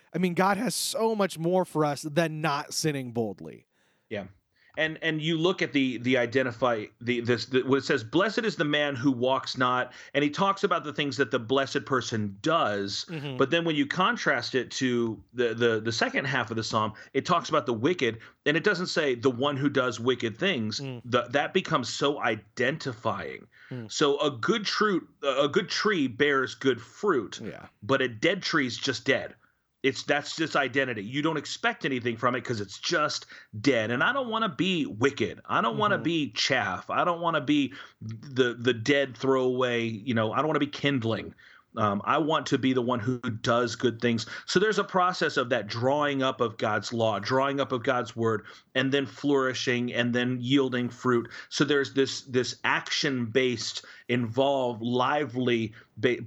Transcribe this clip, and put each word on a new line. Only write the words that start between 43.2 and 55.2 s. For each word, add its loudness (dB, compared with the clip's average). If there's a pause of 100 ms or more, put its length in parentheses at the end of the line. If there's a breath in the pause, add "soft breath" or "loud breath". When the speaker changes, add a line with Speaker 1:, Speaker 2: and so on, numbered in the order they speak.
Speaker 2:
good 0
things. 2 (200 loud breath)
So 4
there's 2
a 0
process 2
of 0
that 0
drawing 2
up 0
of -2
God's 0
law, 2
drawing 0
up 0
of -2
God's 0
word, 0 (300 loud breath)
and 2
then 2
flourishing 0
and 0
then 0
yielding 2
fruit. 0 (200 loud breath)
So 0
there's 0
this, 0
this -2
action-based, -2 (240 loud breath)
involved, 0
lively, 0 (240 loud breath)